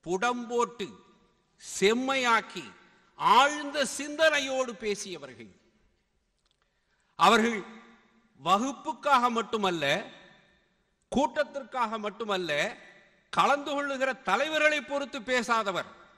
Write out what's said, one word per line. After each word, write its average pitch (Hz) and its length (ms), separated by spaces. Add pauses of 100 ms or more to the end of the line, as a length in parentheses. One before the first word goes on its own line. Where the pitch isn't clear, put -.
புடம்போட்டு 233 840 (880)
செம்மையாக்கி 233 880 (520)
ஆழ்ந்த 277 680
சிந்தனையோடு 277 880
பேசியவர்கள். 143 800 (1700)
அவர்கள் 220 440 (840)
வகுப்புக்காக 247 840
மட்டுமல்ல, 202 540 (1300)
கூட்டத்திற்காக 262 840
மட்டுமல்ல, 202 540 (800)
கலந்து 277 400
கொள்ளுகிற 277 400
தலைவர்களை 302 680
பொறுத்து 277 400
பேசாதவர். 220 680 (280)